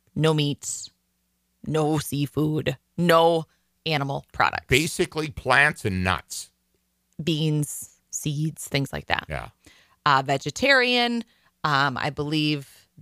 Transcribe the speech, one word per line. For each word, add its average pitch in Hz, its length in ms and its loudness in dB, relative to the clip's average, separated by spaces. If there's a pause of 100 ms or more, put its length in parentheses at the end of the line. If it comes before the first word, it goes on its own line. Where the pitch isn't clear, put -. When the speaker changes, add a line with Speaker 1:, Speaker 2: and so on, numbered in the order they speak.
(160)
Speaker 1:
no 156 180 4
meats, - 560 -4 (760)
no 156 320 0
seafood, 147 760 -2 (200)
no 165 500 4 (400)
animal 143 460 -4
products. - 340 0
Speaker 2:
Basically 156 600 0
plants 135 560 2
and 92 180 0
nuts. - 480 -4 (720)
Speaker 1:
Beans, 151 680 -2 (200)
seeds, 151 560 -6
things 139 260 -4
like 73 140 -10
that. - 220 -4
Speaker 2:
Yeah. 62 200 -8 (560)
Speaker 1:
Uh, 139 200 4
vegetarian, 240 1000 0 (380)
um, 139 340 2
I - 140 -4
believe 151 580 -2 (340)